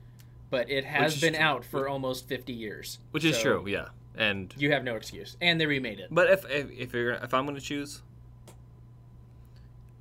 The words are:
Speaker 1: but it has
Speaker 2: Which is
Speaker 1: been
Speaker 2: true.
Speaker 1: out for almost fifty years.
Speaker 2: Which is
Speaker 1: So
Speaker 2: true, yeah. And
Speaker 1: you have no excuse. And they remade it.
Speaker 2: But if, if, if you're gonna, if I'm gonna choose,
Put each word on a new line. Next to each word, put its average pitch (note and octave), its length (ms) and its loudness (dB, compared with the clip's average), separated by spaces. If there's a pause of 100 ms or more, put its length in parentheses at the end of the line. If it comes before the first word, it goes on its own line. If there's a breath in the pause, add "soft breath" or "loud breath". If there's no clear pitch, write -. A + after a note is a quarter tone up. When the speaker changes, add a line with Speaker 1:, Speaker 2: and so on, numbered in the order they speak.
(500 loud breath)
Speaker 1:
but B2 200 2
it C#3 160 0
has D3+ 260 4
Speaker 2:
Which D3+ 40 -2
is C#3 40 -4
Speaker 1:
been D#3 140 4
Speaker 2:
true. D#3 80 2
Speaker 1:
out C#3 240 4
for C#3 220 -2
almost C3 380 -4
fifty B2+ 280 -6
years. G2+ 440 -10 (120)
Speaker 2:
Which D3+ 140 0
is D#3 120 4
Speaker 1:
So A2+ 60 2
Speaker 2:
true, G2+ 260 2
yeah. F2+ 200 -2 (280)
And G2 400 0
Speaker 1:
you C#3+ 160 2
have C3+ 100 2
no B2 140 -4
excuse. G2+ 460 -12
And E3+ 180 4
they D#3+ 60 4
remade B2+ 340 0
it. F2+ 100 -12
Speaker 2:
But E3+ 200 6
if, F#3+ 200 2
if, C#3+ 220 -2
if B2 220 -8
you're A#2+ 180 2
gonna, - 120 -6
if B2 100 -2
I'm C3 100 2
gonna C#3+ 160 -6
choose, C#3+ 420 -6 (2000 loud breath)